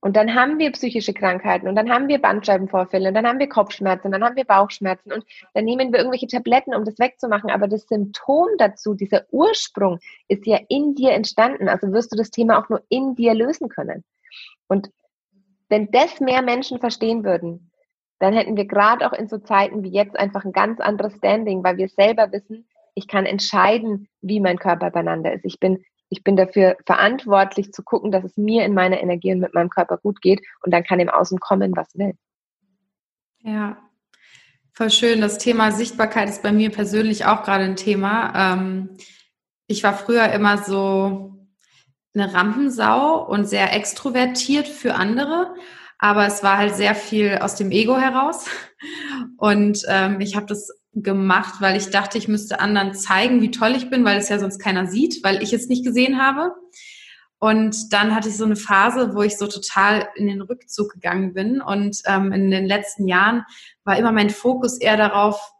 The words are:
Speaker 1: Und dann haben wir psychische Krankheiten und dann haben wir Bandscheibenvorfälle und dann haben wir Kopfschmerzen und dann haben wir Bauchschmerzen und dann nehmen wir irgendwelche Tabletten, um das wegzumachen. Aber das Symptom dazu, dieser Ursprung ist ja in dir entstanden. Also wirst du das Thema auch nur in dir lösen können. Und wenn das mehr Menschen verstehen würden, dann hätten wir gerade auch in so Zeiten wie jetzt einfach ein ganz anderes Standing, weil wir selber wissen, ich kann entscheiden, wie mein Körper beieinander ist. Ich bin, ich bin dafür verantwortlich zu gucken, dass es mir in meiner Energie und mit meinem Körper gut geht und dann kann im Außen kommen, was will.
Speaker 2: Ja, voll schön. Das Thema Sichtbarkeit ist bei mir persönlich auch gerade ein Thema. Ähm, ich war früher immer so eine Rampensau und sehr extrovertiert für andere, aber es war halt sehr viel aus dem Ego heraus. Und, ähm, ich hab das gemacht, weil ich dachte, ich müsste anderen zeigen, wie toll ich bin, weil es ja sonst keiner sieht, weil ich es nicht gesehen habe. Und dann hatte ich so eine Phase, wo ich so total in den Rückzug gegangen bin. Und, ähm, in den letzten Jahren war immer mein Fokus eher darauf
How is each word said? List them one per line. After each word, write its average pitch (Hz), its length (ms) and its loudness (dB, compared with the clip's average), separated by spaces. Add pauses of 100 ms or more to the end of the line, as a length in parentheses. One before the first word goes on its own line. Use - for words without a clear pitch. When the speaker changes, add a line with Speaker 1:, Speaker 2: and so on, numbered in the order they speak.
Speaker 1:
Und 196 140 -2
dann 220 200 2
haben 277 240 2
wir 302 120 2
psychische 220 420 -4
Krankheiten 185 540 -2
und 190 80 -2
dann 220 140 0
haben 247 180 2
wir 285 120 2
Bandscheibenvorfälle 190 880 0
und 190 60 -2
dann 220 120 2
haben 254 120 -2
wir 277 100 0
Kopfschmerzen 202 580 -2
und 196 60 -4
dann 196 100 -2
haben 240 120 0
wir 262 100 -2
Bauchschmerzen 196 680 2
und - 140 -8 (300)
dann 220 100 0
nehmen 247 260 0
wir 247 80 4
irgendwelche 254 280 -2
Tabletten, 247 480 0
um 214 100 -2
das 214 140 -8
wegzumachen. 226 520 -2
Aber 202 160 0
das 214 200 -4
Symptom 226 600 0 (100)
dazu, 208 380 0
dieser 196 360 0
Ursprung 208 680 0 (280)
ist 202 200 -4
ja 220 120 4 (100)
in 285 260 0
dir 262 160 2
entstanden. 220 580 0
Also 190 220 -2
wirst 233 200 -2
du 214 60 -6
das 220 140 -4
Thema 226 280 2
auch 214 100 -12
nur 214 200 -4
in 262 260 -2
dir 233 180 2
lösen 240 360 -2
können. - 340 -10 (640)
Und 196 220 0 (800)
wenn 214 220 2
das 294 280 4
mehr 254 220 0
Menschen 254 380 -4
verstehen 226 440 -2
würden, 175 480 -4 (480)
dann 190 140 4
hätten 220 220 0
wir 202 100 -2
gerade 208 420 2
auch - 60 -2
in 220 140 -6
so 220 100 -8
Zeiten 202 460 0
wie 190 60 -8
jetzt 202 280 0
einfach 202 280 -4
ein 185 80 -8
ganz 214 260 0
anderes 208 360 -2
Standing, 202 480 0
weil 185 140 0
wir 190 120 -2
selber 214 420 2
wissen, 214 360 -12 (260)
ich 196 140 -10
kann 196 180 -2
entscheiden, 202 800 0 (140)
wie 202 180 -2
mein 180 180 0
Körper 175 320 -2
beieinander 170 440 -4
ist. 185 100 -10
Ich 185 160 -8
bin, 185 240 0 (260)
ich - 140 -10
bin 196 140 4
dafür 185 480 4
verantwortlich 202 880 2
zu - 100 -16
gucken, - 280 -2
dass 190 120 0
es 185 140 -10
mir 214 260 2
in 208 100 0
meiner 185 280 2
Energie 180 320 -2
und 185 60 0
mit 180 140 -4
meinem 175 160 2
Körper - 280 -2
gut 208 240 -4
geht 190 200 2 (200)
und 180 120 0
dann 170 100 2
kann 185 160 0
im 175 100 2
Außen 185 300 0
kommen, 190 360 0
was 160 200 -8
will. 196 180 -4 (1300)
Speaker 2:
Ja, 214 380 -6 (920)
voll 226 180 -2
schön. 226 300 4
Das 208 180 0
Thema 226 340 2
Sichtbarkeit 214 580 -2
ist 202 120 -10
bei 208 120 0
mir 214 180 4
persönlich 214 540 -2
auch 214 180 2
gerade 196 220 0
ein 190 100 -2
Thema. 196 800 0
Ähm, 190 440 -4 (720)
ich - 160 -4
war 202 100 2
früher 226 380 2
immer 208 260 2
so 196 800 -2 (800)
eine 196 180 -2
Rampensau 226 920 2
und 202 180 0
sehr 196 280 0
extrovertiert 254 920 -2
für - 280 -4
andere, 285 580 -2 (440)
aber 202 280 4
es 208 180 -4
war 196 140 4
halt 208 180 0
sehr 208 200 2
viel 208 440 0
aus - 160 -4
dem 196 160 -2
Ego 220 260 2
heraus. 262 480 0 (920)
Und, 208 500 2
ähm, 196 340 0
ich 202 140 -4
hab 208 120 -4
das 208 220 -10 (240)
gemacht, 196 680 0
weil 190 160 2
ich 202 140 -4
dachte, 202 280 -2
ich 208 100 -6
müsste 208 320 -4
anderen 196 340 0
zeigen, 220 480 2
wie 214 100 2
toll 226 240 2
ich 254 140 -6
bin, 254 160 2
weil 202 120 4
es 202 120 -4
ja 208 100 0
sonst 190 200 -6
keiner 185 280 -2
sieht, 247 360 -2
weil 196 200 0
ich 214 80 -4
es 233 160 -4
nicht 247 180 -2
gesehen 254 360 2
habe. 285 320 0 (840)
Und 220 520 0
dann 208 240 2
hatte 220 140 -2
ich 208 80 -8
so 220 80 -2
eine 214 100 2
Phase, 208 580 2
wo 208 80 0
ich 208 160 0
so 202 100 -4
total 208 680 0
in 208 120 -2
den 196 140 -4
Rückzug 208 520 -8
gegangen 180 400 -4
bin. 220 280 -2
Und, 202 440 -4
ähm, 196 260 0
in 196 180 0
den 190 160 0
letzten 202 420 -4
Jahren 202 360 2 (400)
war 202 140 0
immer 226 140 2
mein 208 180 2
Fokus 247 480 -2
eher 214 200 2
darauf 208 640 2